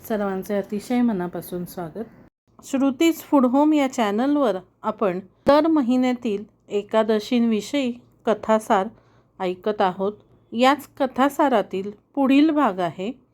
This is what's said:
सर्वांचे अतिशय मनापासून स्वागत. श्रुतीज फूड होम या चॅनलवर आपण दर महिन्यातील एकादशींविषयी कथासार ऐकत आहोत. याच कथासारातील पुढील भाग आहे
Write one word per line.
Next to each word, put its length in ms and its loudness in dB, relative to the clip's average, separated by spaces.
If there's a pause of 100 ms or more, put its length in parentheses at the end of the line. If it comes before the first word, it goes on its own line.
सर्वांचे 460 -4
अतिशय 480 -2
मनापासून 640 -4
स्वागत. 400 -12 (600)
श्रुतीज 500 0
फूड 320 2
होम 260 2
या 160 2
चॅनलवर 680 0 (260)
आपण 360 -2
दर 480 2
महिन्यातील 800 0 (240)
एकादशींविषयी 1200 0 (340)
कथासार 600 0 (520)
ऐकत 400 -4
आहोत. 320 0 (400)
याच 440 2
कथासारातील 920 0 (240)
पुढील 360 4
भाग 280 0
आहे 340 -4 (220)